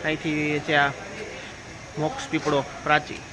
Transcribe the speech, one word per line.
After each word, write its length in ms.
અહીંથી 640
છે 100
આ 140
મોક્ષ 340
પીપળો 280
પ્રાચી. 380